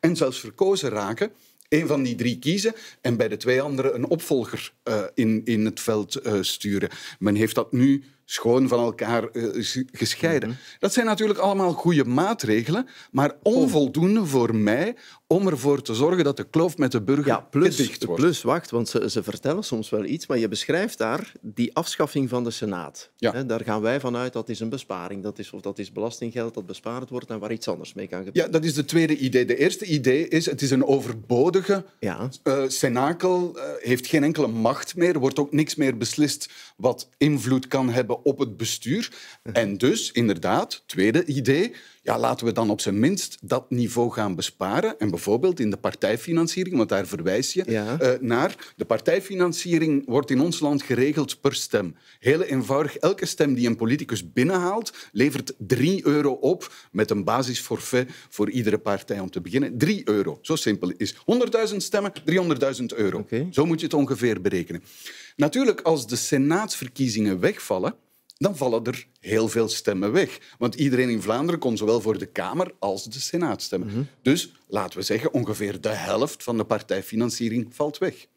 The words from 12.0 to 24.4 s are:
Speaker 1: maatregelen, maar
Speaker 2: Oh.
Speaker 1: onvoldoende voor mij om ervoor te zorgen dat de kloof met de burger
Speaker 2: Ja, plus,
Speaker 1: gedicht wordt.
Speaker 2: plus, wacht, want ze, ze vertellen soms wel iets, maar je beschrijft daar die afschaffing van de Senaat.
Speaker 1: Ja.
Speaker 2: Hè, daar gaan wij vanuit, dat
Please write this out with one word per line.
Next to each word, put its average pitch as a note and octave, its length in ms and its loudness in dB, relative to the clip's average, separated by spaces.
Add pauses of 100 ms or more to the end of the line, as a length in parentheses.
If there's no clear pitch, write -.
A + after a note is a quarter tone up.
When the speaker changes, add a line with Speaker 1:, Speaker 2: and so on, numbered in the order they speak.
Speaker 1:
maatregelen, C#3+ 840 2 (240)
maar C#3+ 320 2
Speaker 2:
Oh. A3 140 4
Speaker 1:
onvoldoende G3 720 4
voor A#2+ 280 2
mij A#2 400 2 (320)
om F#3+ 200 4
ervoor C#3+ 360 2
te A2+ 120 -4
zorgen D#3+ 300 4
dat C#3 120 0
de G2+ 140 -8
kloof E3 260 2
met C3 160 2
de A2+ 100 2
burger C#3 240 2
Speaker 2:
Ja, A#2+ 140 2
plus, D#3 360 2
Speaker 1:
gedicht B2 280 0
wordt. F2+ 180 0
Speaker 2:
plus, E3 200 2
wacht, D3+ 280 0
want A#2 180 -2
ze, - 220 -2
ze G#2+ 120 -2
vertellen C#3+ 420 -4
soms A2 260 -6
wel G#2+ 140 -2
iets, D3+ 220 -6
maar C3 120 0
je A2+ 100 0
beschrijft D#3+ 500 -2
daar A#2 420 -4
die A#2 340 -4
afschaffing D3+ 540 -2
van B2 160 -2
de A#2 60 -4
Senaat. F2+ 680 -8
Speaker 1:
Ja. A2+ 160 0
Speaker 2:
Hè, C3 140 -4
daar A2+ 180 -2
gaan G#2+ 160 -2
wij A#2+ 200 0
vanuit, B2 320 -4
dat A2+ 160 -8